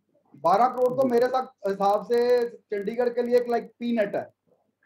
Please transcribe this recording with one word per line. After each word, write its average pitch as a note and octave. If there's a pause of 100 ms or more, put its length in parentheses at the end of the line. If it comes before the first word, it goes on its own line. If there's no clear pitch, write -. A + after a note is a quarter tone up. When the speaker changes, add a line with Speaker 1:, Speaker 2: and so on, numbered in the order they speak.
(360)
Speaker 1:
बारह F3
करोड़ B3+
तो C4+
Speaker 2:
जी। B3+
Speaker 1:
मेरे A#3+
साथ, B3+
हिसाब G3
से A#3+
चंडीगढ़ A3+
के A#3+
लिए A#3+
एक, A#3+
like, A3+ (160)
peanut A#3
है। A#2+ (560)